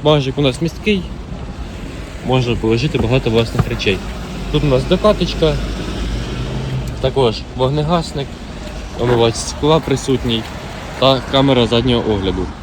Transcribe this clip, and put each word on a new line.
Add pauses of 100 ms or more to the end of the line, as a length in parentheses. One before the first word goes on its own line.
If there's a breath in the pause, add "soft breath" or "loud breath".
Багажник
у
нас
місткий, (1300)
можна
положити
багато
власних
речей. (540)
Тут
у
нас
докаточка, (1500)
також (160)
вогнегасник, (760)
омивач
скла
присутній (580)
та (100)
камера
заднього
огляду. (180)